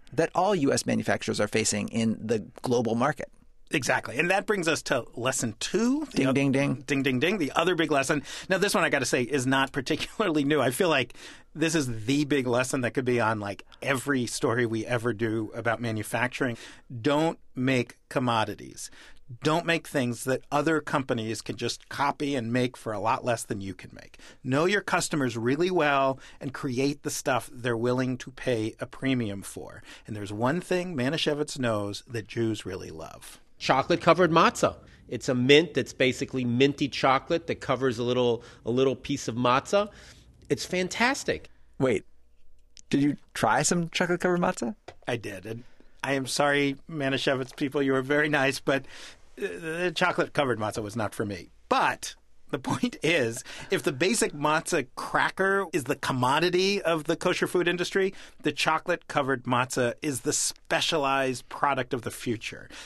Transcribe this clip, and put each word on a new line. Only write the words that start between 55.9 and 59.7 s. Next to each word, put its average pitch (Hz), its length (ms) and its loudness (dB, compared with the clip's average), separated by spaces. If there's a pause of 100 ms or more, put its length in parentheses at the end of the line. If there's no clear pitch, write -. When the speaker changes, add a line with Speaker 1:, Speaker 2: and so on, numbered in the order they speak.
Speaker 2:
commodity 170 840 2
of 165 220 0
the 160 140 0
kosher - 280 0
food 175 220 2
industry, 175 460 0 (280)
the - 120 0
chocolate-covered 147 920 0
matzah 127 580 0